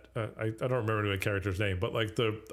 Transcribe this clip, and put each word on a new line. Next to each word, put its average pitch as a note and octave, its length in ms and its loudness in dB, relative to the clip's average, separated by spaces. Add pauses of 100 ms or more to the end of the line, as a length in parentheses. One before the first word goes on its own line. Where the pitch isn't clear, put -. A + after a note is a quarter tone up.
(160)
uh, A2+ 120 -2 (100)
I, A2 80 -2
I A2 40 2
don't A#2 220 -2 (140)
remember G#2+ 240 2
the G2 80 2
character's G2 420 0
name, G2 200 2
but, A#2 140 -2
like, A2 220 0
the, A2 240 2 (140)